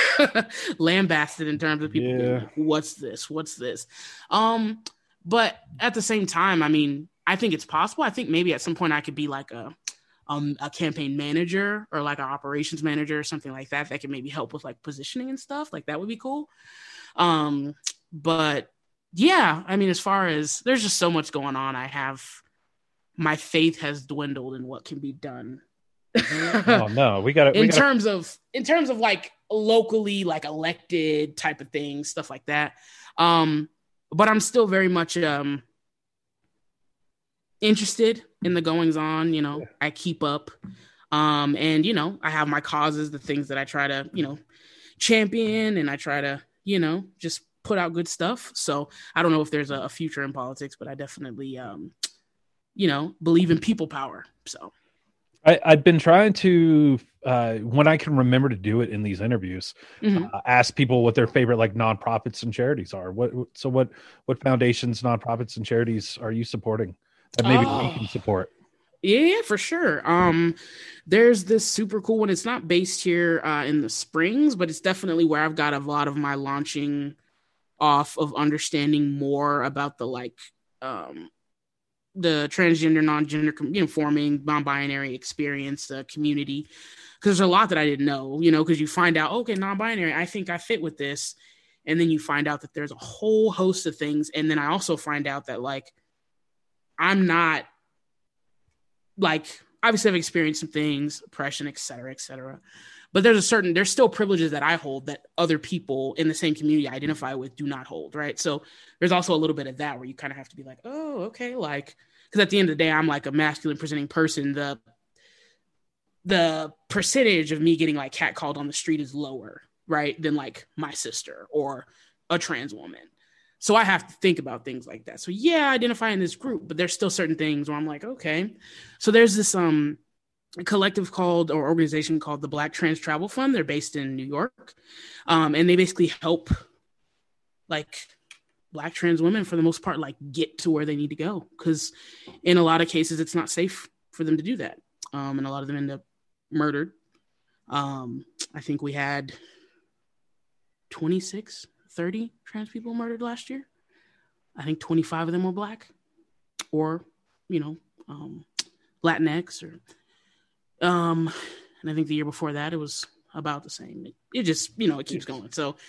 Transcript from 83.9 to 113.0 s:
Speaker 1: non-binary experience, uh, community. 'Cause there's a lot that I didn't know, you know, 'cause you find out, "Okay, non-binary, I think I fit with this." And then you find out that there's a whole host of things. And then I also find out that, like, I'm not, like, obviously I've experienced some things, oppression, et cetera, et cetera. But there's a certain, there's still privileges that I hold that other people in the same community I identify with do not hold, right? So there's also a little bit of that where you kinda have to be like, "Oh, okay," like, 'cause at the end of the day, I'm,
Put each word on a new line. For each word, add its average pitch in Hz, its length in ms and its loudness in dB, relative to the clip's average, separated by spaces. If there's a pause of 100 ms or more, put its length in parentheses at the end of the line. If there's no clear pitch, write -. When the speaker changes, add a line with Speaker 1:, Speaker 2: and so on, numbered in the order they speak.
Speaker 1:
non-binary 139 720 -2
experience, 139 800 -6
uh, 135 100 -10 (100)
community. 143 520 -2 (560)
'Cause 202 180 4
there's - 40 0
a 196 60 6
lot 180 220 6
that 170 80 2
I 151 80 4
didn't 143 220 2
know, 135 340 -4
you 170 100 8
know, 156 140 6
'cause 160 140 2
you 151 80 0
find 170 300 2
out, 156 160 0
"Okay, 226 200 -2
non-binary, 196 600 -2
I 170 100 -2
think 180 240 -8
I 175 80 -4
fit 208 240 -4
with 156 160 -8
this." 143 380 -8 (500)
And 160 140 0
then 170 100 4
you 156 80 2
find 147 300 0
out 147 140 -4
that - 120 -20
there's 147 180 -8
a - 40 -14
whole 220 560 0
host 185 340 0
of 160 100 -4
things. 151 360 -2
And 156 180 -2
then 156 80 2
I 143 140 -2
also 180 260 -2
find 147 300 -4
out 139 180 -6
that, 120 160 -8
like, 135 320 -10 (1040)
I'm 185 300 4
not, 165 400 2 (1500)
like, 156 460 -2 (220)
obviously 220 260 4
I've 185 60 2
experienced 160 460 0
some 156 80 -10
things, 151 540 -4
oppression, 143 440 -8
et 139 100 -12
cetera, 127 340 -12
et 135 80 -18
cetera. 135 400 -16 (540)
But 196 100 4
there's 226 140 8
a 196 40 4
certain, 190 320 2
there's 196 160 4
still 254 200 6
privileges 185 420 2
that 143 120 -2
I 160 120 4
hold 135 300 -8
that 143 220 -12 (100)
other 160 200 2
people 135 580 -4
in 160 120 0
the 156 60 0
same 156 220 0
community 151 320 0
I 127 60 -6
identify 143 420 -4
with 131 200 -12
do 151 100 -10
not 135 220 -8
hold, - 280 -12
right? 147 220 -6
So - 260 -4 (360)
there's 180 140 2
also 180 200 2
a 160 40 2
little 156 180 0
bit 143 120 -8
of 127 100 -14
that 143 200 -6
where 127 80 -14
you 131 80 -12
kinda 139 220 -12
have 135 140 -18
to - 60 -20
be 139 80 -20
like, 131 200 -20
"Oh, 285 420 -8
okay," 240 300 -10
like, 147 400 -8 (360)
'cause 208 100 2
at 190 80 4
the 196 100 2
end 185 100 4
of 156 80 -4
the 160 60 4
day, 160 80 4
I'm, 156 160 4